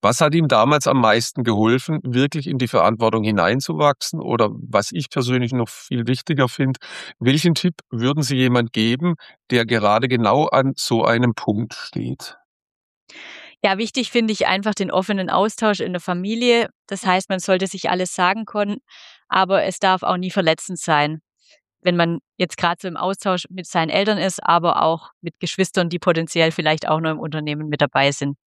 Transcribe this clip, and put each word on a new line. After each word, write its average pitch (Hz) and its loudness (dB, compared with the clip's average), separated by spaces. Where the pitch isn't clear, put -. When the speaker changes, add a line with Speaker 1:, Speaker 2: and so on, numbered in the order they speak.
Speaker 1:
Was 113 4
hat 151 4
ihm 160 4
damals 131 4
am 139 4
meisten 113 2
geholfen, 117 2
wirklich 139 -2
in 156 -4
die 120 0
Verantwortung 110 2
hineinzuwachsen? 135 0
Oder 113 0
was 107 -2
ich 156 -6
persönlich 123 -2
noch 120 -2
viel - -6
wichtiger 131 0
finde, 135 -2
welchen 151 2
Tipp 175 -2
würden 131 0
Sie 131 -2
jemand 123 2
geben, 127 0
der 120 4
gerade 110 2
genau 120 2
an 135 2
so - 0
einem 117 2
Punkt - -4
steht? - -10
Speaker 2:
Ja, 196 0
wichtig 233 -4
finde 226 0
ich - 0
einfach 202 0
den 185 -2
offenen 190 -2
Austausch 208 0
in 185 -4
der 175 -6
Familie. 226 0
Das 196 -8
heißt, 190 0
man 190 -2
sollte 185 0
sich 185 -4
alles 180 -2
sagen 196 0
können, 208 -4
aber 190 2
es - -4
darf 185 2
auch - 0
nie 180 -4
verletzend 170 -2
sein, 151 0
wenn 175 2
man 170 2
jetzt 180 -4
gerade 175 0
so 196 -8
im 175 -8
Austausch 185 -2
mit 185 -12
seinen 165 0
Eltern 202 0
ist, 185 -4
aber 170 2
auch 165 -2
mit - -12
Geschwistern, 180 -2
die 170 -6
potenziell 165 2
vielleicht 156 0
auch 156 2
noch 160 -2
im 156 -6
Unternehmen 151 -6
mit 147 -2
dabei 143 2
sind. 143 -4